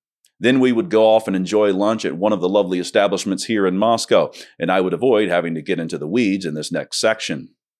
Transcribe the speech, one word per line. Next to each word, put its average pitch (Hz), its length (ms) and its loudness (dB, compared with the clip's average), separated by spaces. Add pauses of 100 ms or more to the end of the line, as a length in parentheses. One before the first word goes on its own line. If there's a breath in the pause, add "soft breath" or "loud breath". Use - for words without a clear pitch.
(400)
Then 127 180 4
we 127 140 4
would 110 180 0
go 110 160 4
off 110 220 4
and 95 80 -2
enjoy 101 360 2
lunch 104 320 -2
at 76 120 -4
one 101 160 0
of 95 80 -2
the 90 80 0
lovely 92 320 0
establishments 98 640 -2
here 104 240 0
in 92 100 -2
Moscow, 113 540 2 (260 loud breath)
and 85 120 -4
I 95 100 2
would 92 120 0
avoid 107 360 2
having 85 260 0
to 80 80 -8
get 87 160 -4
into 82 180 -8
the 73 120 -8
weeds 98 360 -2
in 78 100 -6
this 76 180 -8
next - 260 -6
section. 98 560 -4 (260)